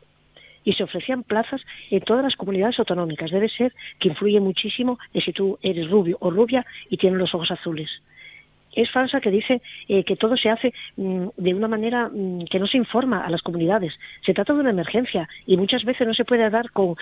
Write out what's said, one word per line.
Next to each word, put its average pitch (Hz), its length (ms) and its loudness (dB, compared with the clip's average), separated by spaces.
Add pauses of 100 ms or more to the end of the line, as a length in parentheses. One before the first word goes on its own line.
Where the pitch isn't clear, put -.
(640)
Y 202 80 2
se 208 120 -2
ofrecían 247 380 -4
plazas 226 380 -2 (300)
en 196 100 2
todas 226 220 2
las 269 140 0
comunidades 196 420 0
autonómicas. 165 520 -2
Debe 196 180 2
ser 247 260 -2 (240)
que 190 100 2
influye 202 320 2
muchísimo 220 580 -2 (140)
en 180 100 -2
si 180 100 -4
tú 196 300 -2
eres 170 280 -2
rubio 180 300 4
o 180 100 0
rubia 233 340 2 (240)
y 180 80 -2
tienes 185 220 4
los 185 160 0
ojos 175 160 -2
azules. 156 400 -6 (800)
Es 226 200 2
falsa 254 280 0
que 214 100 0
dice, 214 320 2 (260)
eh, 196 160 2
que 196 120 0
todo 226 200 2
se 220 140 2
hace, 233 220 0 (240)
mm, 190 400 -2
de 180 180 2
una 214 120 0
manera, 226 420 -2
mm, 185 360 -6
que 185 160 -2
no 202 60 0
se 233 100 0
informa 240 480 0
a 139 60 -2
las 165 120 0
comunidades. 175 520 0 (300)
Se 190 100 2
trata 196 180 0
de 294 80 2
una 269 100 2
emergencia 196 580 0 (180)
y 185 100 6
muchas 202 260 2
veces 240 240 0
no 226 80 0
se 240 120 0
puede 233 240 4
dar 226 200 0
con, 185 320 0